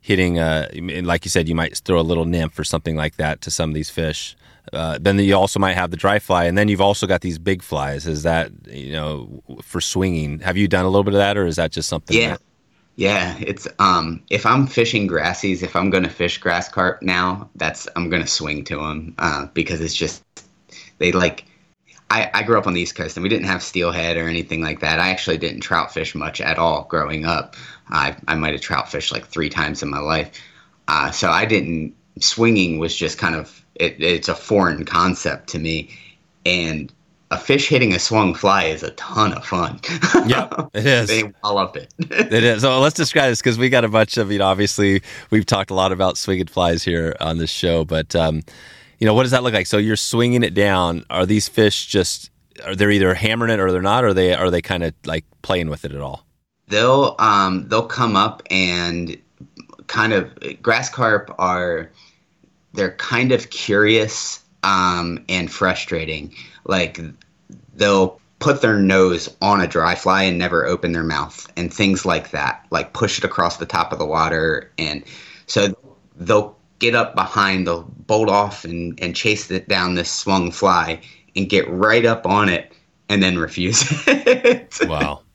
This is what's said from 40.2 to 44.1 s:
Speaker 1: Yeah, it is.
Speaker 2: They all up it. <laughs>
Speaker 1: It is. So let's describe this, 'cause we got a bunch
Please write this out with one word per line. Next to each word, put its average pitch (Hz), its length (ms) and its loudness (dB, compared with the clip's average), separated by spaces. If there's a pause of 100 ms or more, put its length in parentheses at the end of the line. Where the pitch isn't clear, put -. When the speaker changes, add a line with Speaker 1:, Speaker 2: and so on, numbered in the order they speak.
Speaker 1:
Yeah, 123 240 0 (240)
it 104 120 -4
is. 120 240 4
Speaker 2:
They 110 220 0 (120)
all 101 160 0
up 92 180 -2
it. - 220 -16
<laughs> 165 120 -6
Speaker 1:
It 180 320 2
is. 113 180 4
So 131 200 4
let's 151 140 4
describe 143 340 2
this, 113 120 0
'cause 117 160 2
we 127 120 2
got 120 160 6
a - 20 0
bunch 110 300 2